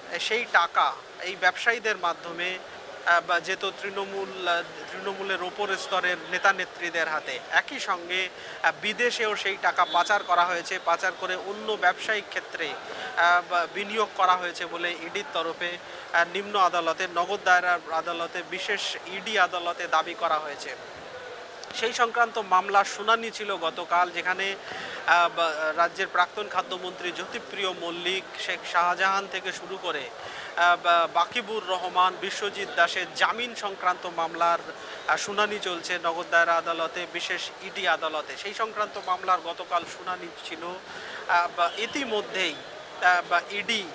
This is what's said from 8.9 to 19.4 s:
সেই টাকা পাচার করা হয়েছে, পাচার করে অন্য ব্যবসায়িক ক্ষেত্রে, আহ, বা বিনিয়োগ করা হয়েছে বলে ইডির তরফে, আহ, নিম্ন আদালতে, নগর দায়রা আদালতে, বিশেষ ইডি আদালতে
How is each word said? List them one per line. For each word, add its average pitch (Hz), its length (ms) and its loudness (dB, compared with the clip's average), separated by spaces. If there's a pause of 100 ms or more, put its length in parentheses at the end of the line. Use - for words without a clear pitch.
সেই 196 260 -2
টাকা 180 220 4
পাচার 175 380 4
করা 175 220 6
হয়েছে, 180 400 -2
পাচার 170 360 2
করে 185 160 -2
অন্য 208 360 -4
ব্যবসায়িক 202 560 2
ক্ষেত্রে, 165 400 -6 (480)
আহ, 175 340 8
বা 175 240 2
বিনিয়োগ 202 400 0
করা 180 220 6
হয়েছে 175 300 -4
বলে 170 240 -2
ইডির 170 420 -6
তরফে, 175 460 -2 (340)
আহ, 170 200 6
নিম্ন 202 260 -2
আদালতে, 175 560 4
নগর 175 300 0
দায়রা 180 340 6 (140)
আদালতে, 170 580 -2
বিশেষ 185 460 -2 (100)
ইডি 196 320 -2
আদালতে 175 500 0